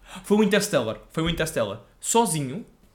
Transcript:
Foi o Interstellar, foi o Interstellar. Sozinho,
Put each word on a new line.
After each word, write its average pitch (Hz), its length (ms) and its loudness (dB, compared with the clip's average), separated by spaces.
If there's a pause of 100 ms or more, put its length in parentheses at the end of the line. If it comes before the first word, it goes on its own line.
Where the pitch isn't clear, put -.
(260)
Foi 208 120 4
o 220 60 6
Interstellar, 185 540 0 (140)
foi 160 120 -2
o 165 60 0
Interstellar. 139 500 -2 (200)
Sozinho, 165 680 0 (300)